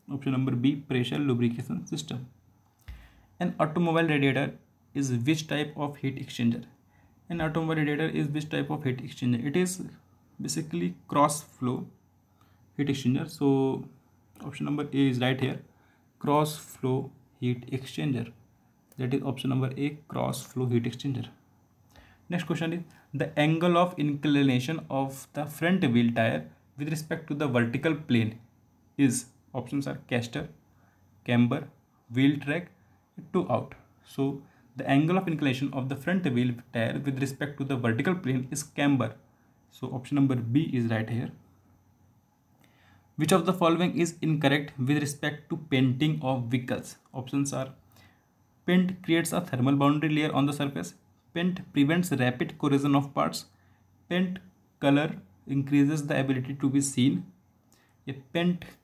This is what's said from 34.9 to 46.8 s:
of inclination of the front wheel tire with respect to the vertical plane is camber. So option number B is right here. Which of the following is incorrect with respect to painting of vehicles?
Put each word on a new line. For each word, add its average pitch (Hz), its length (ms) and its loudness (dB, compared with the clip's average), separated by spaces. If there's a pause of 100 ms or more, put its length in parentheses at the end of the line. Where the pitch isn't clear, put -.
of 185 120 -2
inclination 139 440 0
of 131 160 -4
the 135 80 -2
front 180 360 0
wheel 123 220 2 (180)
tire 123 320 -2
with 135 160 -2
respect 139 380 -4
to 139 60 -4
the 131 120 -2
vertical 120 380 0
plane 131 360 -2
is 139 120 -6
camber. 139 520 0 (560)
So - 180 -12
option 131 280 -6
number 135 180 6
B 120 380 2
is 120 140 2
right 113 220 0
here. 117 220 -4 (1900)
Which 156 140 0
of 175 160 4
the 185 60 4
following 165 440 2
is 170 260 0
incorrect 147 540 2
with 135 220 2
respect 147 520 -4
to 170 60 -4
painting 131 640 2
of 131 260 -2
vehicles? 123 500 -4 (160)